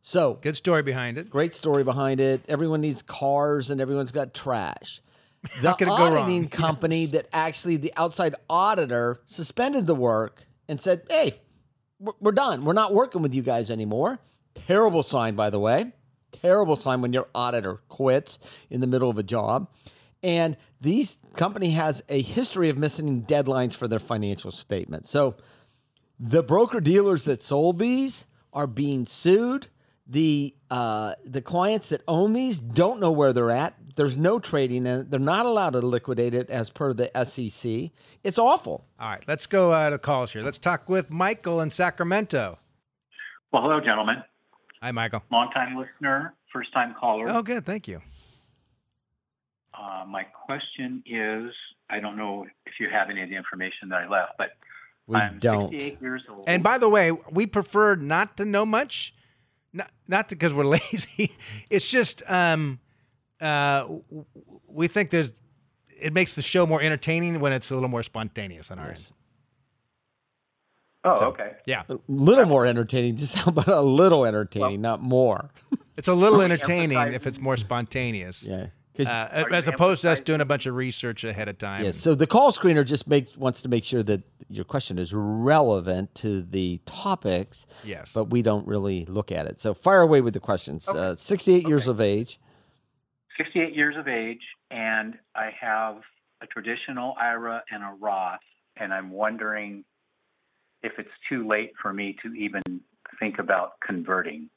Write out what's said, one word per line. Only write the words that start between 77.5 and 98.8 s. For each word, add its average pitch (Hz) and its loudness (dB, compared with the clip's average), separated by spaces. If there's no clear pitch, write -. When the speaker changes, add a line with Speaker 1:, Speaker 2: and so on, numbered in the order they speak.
Speaker 2:
spontaneous. 113 -6
Speaker 1:
Yeah. 95 -8
'Cause 139 0
Speaker 2:
Uh, 113 -4
Speaker 3:
Are 190 -2
Speaker 2:
as 175 0
Speaker 3:
you 160 0
Speaker 2:
opposed 175 2
to 170 2
us 160 4
Speaker 3:
emphasizing - -12
Speaker 2:
doing 156 0
a 143 2
bunch 139 -2
of 127 -4
research 123 -6
ahead 107 -6
of 101 -10
time. 101 -6
Speaker 1:
Yes. 87 -2
So 156 4
the 151 2
call 254 6
screener 156 4
just 139 -2
makes, 143 0
wants 131 -2
to 131 -8
make 117 0
sure 120 0
that 101 0
your 101 -8
question 127 -4
is 87 -6
relevant 107 2
to 101 -4
the 90 -4
topics. 101 -4
Speaker 2:
Yes. 92 -12
Speaker 1:
But 110 0
we 120 2
don't 104 0
really 98 -2
look 95 -4
at 78 -4
it. - -10
So 107 -2
fire 180 4
away 156 8
with 117 2
the - -6
questions. 85 -4
Speaker 3:
Okay. 78 -2
Speaker 1:
Uh, 90 -2
sixty-eight 180 4
years 151 4
Speaker 3:
Okay. 127 0
Speaker 1:
of 110 0
age. 107 0
Speaker 3:
Sixty-eight 160 -2
years 147 0
of 151 -8
age, 117 -6
and 110 -4
I 110 -6
have 110 -4
a - -20
traditional 120 -8
ira 117 -4
and 104 -12
a 101 -14
Roth, 95 -4
and 98 -6